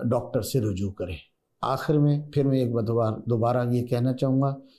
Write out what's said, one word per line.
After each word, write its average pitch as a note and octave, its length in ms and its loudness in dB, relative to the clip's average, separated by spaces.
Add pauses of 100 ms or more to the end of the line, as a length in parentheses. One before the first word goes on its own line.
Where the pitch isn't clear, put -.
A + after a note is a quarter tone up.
ڈاکٹر A#2+ 360 -2
سے B2 200 -2
رجوع G2+ 300 -2
کریں۔ F2+ 260 -8 (440)
آخر C3+ 380 0
میں D3 200 4 (140)
پھر C#3+ 120 2
میں C3+ 140 2
ایک A#2+ 140 0
بار A2+ 400 0 (140)
دوبارہ A#2+ 460 2
یہ B2 140 0
کہنا B2 260 0
چاہوں C3 300 2
گا C#3 140 0 (220)